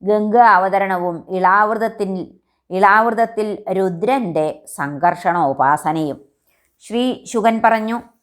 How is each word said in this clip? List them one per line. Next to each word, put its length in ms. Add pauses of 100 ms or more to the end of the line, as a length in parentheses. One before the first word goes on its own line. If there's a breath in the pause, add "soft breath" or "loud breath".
ഗംഗ 360
അവതരണവും 920
ഇളാവൃതത്തിൽ, 800 (580)
ഇളാവൃതത്തിൽ 800 (240)
രുദ്രന്റെ 960
സംഘർഷണോപാസനയും. 1500 (680)
ശ്രീ 400
ശുകൻ 360
പറഞ്ഞു, 360 (260)